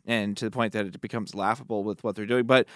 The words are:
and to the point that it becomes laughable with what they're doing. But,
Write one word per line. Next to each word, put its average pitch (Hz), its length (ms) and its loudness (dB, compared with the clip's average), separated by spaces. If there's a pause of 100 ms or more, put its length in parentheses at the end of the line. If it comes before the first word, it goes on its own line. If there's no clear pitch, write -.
and 104 320 0
to 120 80 -4
the 104 60 -2
point 113 220 -2
that 107 120 0
it 90 160 -12
becomes 107 340 -8
laughable 107 480 0
with 104 200 -6
what 107 120 -2
they're 107 100 -8
doing. 120 200 2
But, 131 200 6 (100)